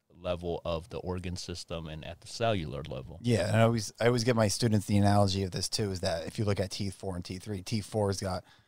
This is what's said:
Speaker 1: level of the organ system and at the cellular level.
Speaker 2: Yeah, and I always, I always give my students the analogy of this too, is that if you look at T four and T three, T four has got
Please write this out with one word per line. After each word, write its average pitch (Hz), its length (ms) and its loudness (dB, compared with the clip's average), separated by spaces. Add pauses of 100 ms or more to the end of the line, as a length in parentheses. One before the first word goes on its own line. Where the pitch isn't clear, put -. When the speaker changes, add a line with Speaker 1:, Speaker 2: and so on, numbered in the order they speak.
(200)
Speaker 1:
level 87 440 -4
of 82 260 -4
the 82 80 -6
organ 90 360 -6
system 85 540 -10
and 78 160 -10
at 85 160 -12
the - 80 -20
cellular 82 600 -2
level. 67 340 -10
Speaker 2:
Yeah, 104 260 2
and 107 80 2
I 113 60 8
always, 113 380 2
I 113 60 4
always 120 160 4
give 117 140 4
my 110 100 6
students 107 400 2
the 104 100 4
analogy 101 460 6
of 92 80 -2
this 92 180 -4
too, 104 220 -2
is 92 100 -4
that 85 280 -2
if - 100 -10
you 110 60 0
look 101 160 2
at 90 100 -2
T 98 200 -4
four 95 260 -8
and 90 80 -6
T 92 140 -8
three, 101 240 -8
T 107 180 -2
four 104 280 0
has 98 120 -2
got 90 240 -4 (240)